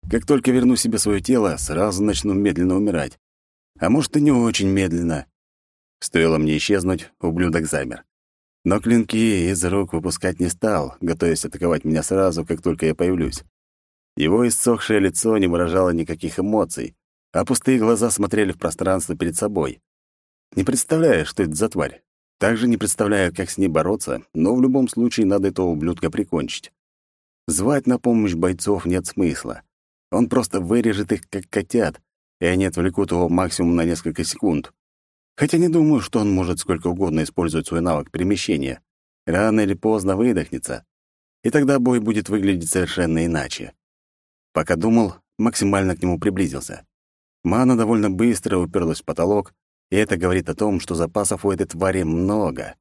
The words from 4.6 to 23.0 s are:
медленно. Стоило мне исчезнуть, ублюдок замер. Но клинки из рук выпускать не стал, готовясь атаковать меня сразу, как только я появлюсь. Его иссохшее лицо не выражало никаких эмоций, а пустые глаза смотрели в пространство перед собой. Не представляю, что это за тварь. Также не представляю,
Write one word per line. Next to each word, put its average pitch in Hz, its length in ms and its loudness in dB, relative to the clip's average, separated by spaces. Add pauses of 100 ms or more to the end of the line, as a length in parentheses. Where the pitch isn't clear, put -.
медленно. 85 580 0 (720)
Стоило 82 380 2
мне 78 200 2
исчезнуть, 92 540 0 (100)
ублюдок 82 460 0
замер. 67 380 -6 (600)
Но 95 160 2
клинки 110 680 2
из 90 140 -2
рук 92 280 -2
выпускать 85 480 -4
не 90 80 2
стал, 85 520 -2
готовясь 82 440 0
атаковать 82 400 -2
меня 78 180 0
сразу, 92 420 0
как 82 180 -6
только 80 240 -2
я 78 80 0
появлюсь. 85 500 -2 (720)
Его 101 300 2
иссохшее 113 540 0
лицо 104 380 0
не 95 80 2
выражало 87 440 2
никаких 82 480 -4
эмоций, 92 560 -2 (380)
а 90 120 0
пустые 131 340 2
глаза 113 320 2
смотрели 101 420 0
в - 60 -8
пространство 90 580 -2
перед 85 200 -4
собой. 87 440 -2 (760)
Не 101 100 0
представляю, 131 640 2
что - 160 -4
это 78 120 -2
за 101 140 -2
тварь. 73 340 -6 (360)
Также 113 300 0
не 117 80 2
представляю, 101 580 0